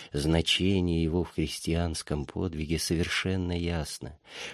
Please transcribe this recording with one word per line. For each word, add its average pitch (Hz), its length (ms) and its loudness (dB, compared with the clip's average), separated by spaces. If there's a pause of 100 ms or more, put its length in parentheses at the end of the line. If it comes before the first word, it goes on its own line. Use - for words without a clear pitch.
(120)
Значение 82 880 4
его 82 220 2
в - 80 -8
христианском 80 920 -2
подвиге 78 540 -2
совершенно 90 800 0
ясно. 85 640 -4 (340)